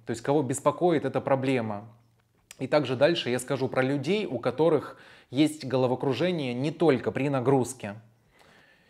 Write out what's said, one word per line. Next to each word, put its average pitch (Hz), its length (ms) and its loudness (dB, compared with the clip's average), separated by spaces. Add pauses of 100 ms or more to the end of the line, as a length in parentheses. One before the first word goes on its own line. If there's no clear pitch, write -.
то 131 60 -6
есть 110 100 -6
кого 143 200 2
беспокоит 143 640 0
эта 127 160 -2
проблема. 123 680 -2 (720)
И 135 80 -6
также 131 300 0
дальше 147 340 2
я 123 80 0
скажу 127 300 -4
про - 140 0
людей, 143 440 -2
у 127 120 -6
которых - 580 0 (340)
есть 147 340 0
головокружение 131 920 0
не 135 160 -2
только 131 400 2
при 131 180 -2
нагрузке. 127 680 0 (920)